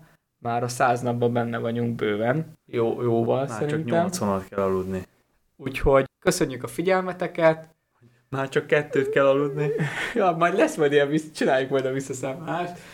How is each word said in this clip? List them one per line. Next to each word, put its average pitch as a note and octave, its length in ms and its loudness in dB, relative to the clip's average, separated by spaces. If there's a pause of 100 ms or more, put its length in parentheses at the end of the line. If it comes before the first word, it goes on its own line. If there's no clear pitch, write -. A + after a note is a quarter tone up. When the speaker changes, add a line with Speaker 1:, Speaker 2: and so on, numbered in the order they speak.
(380)
Speaker 1:
Már A#2+ 260 -4
a B2 40 -2
száz A#2+ 340 2
napban A#2+ 320 0
benne A#2 240 -2
vagyunk A#2 380 -2
bőven. A#2 580 -2 (120)
Jó, A#2 360 -2
jóval A#2 380 2
Speaker 2:
Már C#3 100 -2
Speaker 1:
szerintem. D3 360 -4
Speaker 2:
csak - 20 -8
nyolc E3+ 300 0
vonat G2 300 -2
kell G2+ 160 -6
aludni. F#2+ 400 -2 (540)
Speaker 1:
Úgyhogy C3+ 480 2 (140)
köszönjük C#3 440 0
a - 40 -6
figyelmeteket. F3 1040 0 (600)
Speaker 2:
Már C3+ 200 -4
csak D3 180 -2
kettőt D3 420 2
kell C#3+ 160 4
aludni. C#3+ 440 2 (240)
Speaker 1:
<laughs> - 200 -6
Ja, F#3+ 180 2
majd E3+ 260 0
lesz D#3 180 2
majd D3 160 2
ilyen, C#3+ 160 4
vissz-, D#3 260 -2
csináljuk C3+ 360 0
majd C3+ 160 0
a C3 60 -2
visszaszámlálást, C3+ 840 -6 (200)